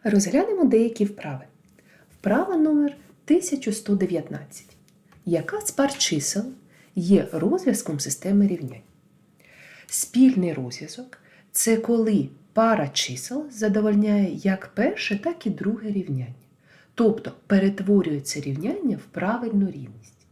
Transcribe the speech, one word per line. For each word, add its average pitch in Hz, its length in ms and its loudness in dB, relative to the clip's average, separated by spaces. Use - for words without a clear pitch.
Розглянемо 247 600 2
деякі 226 420 2
вправи. 147 380 -8
Вправа 330 380 0
номер 294 380 2
тисяча 294 460 0
сто 202 240 -2
дев'ятнадцять. 165 800 -6
Яка 170 360 -2
з 415 100 -6
пар 277 260 0
чисел 180 480 -2
є 180 360 4
розв'язком 208 680 -2
системи 196 480 0
рівнянь? 147 340 -6
Спільний 202 680 4
розв'язок — 139 640 -10
це 226 260 2
коли 220 520 2
пара 220 340 2
чисел 240 640 -6
задовольняє 208 840 2
як - 420 -4
перше, 220 440 -2
так 339 280 -6
і - 20 -2
друге 214 420 -4
рівняння. 147 420 -4
Тобто 220 360 0
перетворюється 190 960 2
рівняння 185 560 -4
в - 140 -16
правильну 202 560 0
рівність. - 640 -14